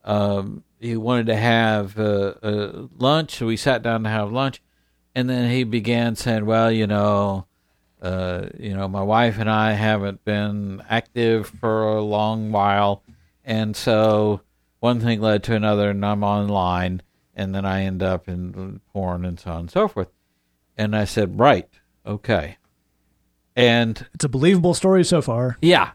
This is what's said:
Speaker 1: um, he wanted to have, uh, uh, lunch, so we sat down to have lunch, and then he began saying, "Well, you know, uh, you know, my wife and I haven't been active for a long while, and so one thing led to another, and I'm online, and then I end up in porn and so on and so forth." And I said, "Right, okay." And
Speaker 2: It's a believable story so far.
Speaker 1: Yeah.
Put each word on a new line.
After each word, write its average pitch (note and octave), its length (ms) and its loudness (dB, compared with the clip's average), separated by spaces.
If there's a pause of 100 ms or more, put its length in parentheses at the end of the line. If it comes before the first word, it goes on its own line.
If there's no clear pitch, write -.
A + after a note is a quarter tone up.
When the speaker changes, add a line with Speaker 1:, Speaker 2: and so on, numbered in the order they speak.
Speaker 1:
um, G2+ 600 -2 (160)
he A#2 180 -4
wanted A#2 300 0
to A2+ 80 2
have, A2 600 2
uh, G2+ 360 0 (100)
uh, G#2 280 -2 (280)
lunch, D3 380 0
so A#2 100 -4
we A2+ 100 -2
sat B2+ 240 0
down A2+ 220 -2
to A2 60 -4
have G#2+ 220 -2
lunch, C3 300 -4 (540)
and B2+ 140 0
then B2 200 0
he B2+ 140 0
began A#2 520 0
saying, A2 300 -2
"Well, A2+ 260 2
you A2 160 2
know, G2+ 580 0 (540)
uh, F#2 460 -4 (140)
you G2+ 160 -6
know, G2 120 -4
my G2 140 -4
wife A2 380 2
and A2 100 0
I G#2+ 220 2
haven't G#2 520 -2
been G#2 640 -4
active A2+ 600 0 (120)
for A2 280 0
a G#2+ 160 0
long G#2+ 480 -2
while, G2+ 500 2 (420)
and A2 320 -2
so G#2+ 680 2 (400)
one A#2+ 180 2
thing A2+ 200 0
led G#2+ 260 2
to A#2 100 0
another, G#2 340 2
and G2+ 160 -2
I'm G#2 180 0
online, F#2 800 0 (340)
and F#2+ 200 -6
then G2 100 -4
I F#2+ 200 -2
end F#2 180 -4
up F#2 260 -2
in F#2 520 -10 (120)
porn F2+ 320 -4
and F2+ 140 -8
so - 100 -12
on E2 120 -6
and F2 100 -10
so G#3 160 2
forth." F#2+ 220 -6 (680)
And G#2+ 180 -2
I G#2+ 100 2
said, G2+ 340 -2
"Right, A#2 280 4 (380)
okay." G#2 520 -4 (1000)
And A#2 580 2
Speaker 2:
It's - 120 -4
a C#3+ 40 0
believable E3+ 460 4
story F#3+ 280 4
so E3 180 2
far. B2 400 -2
Speaker 1:
Yeah. D#3 340 4